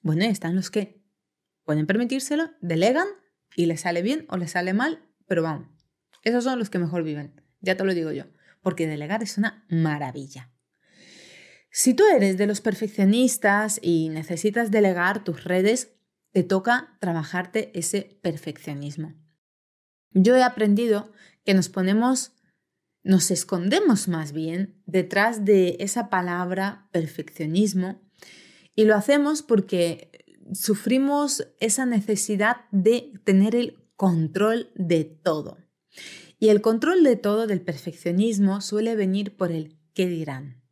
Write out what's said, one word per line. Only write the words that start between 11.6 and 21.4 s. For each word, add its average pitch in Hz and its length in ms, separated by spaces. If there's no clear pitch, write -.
Si - 220
tú 370 120
eres 202 320
de 208 100
los 208 140
perfeccionistas 208 1200
y 160 280
necesitas 196 640
delegar 202 520
tus - 200
redes, 185 500
te 180 120
toca 233 560
trabajarte 180 800
ese 190 440
perfeccionismo. 151 960
Yo 226 200
he 254 60
aprendido 214 680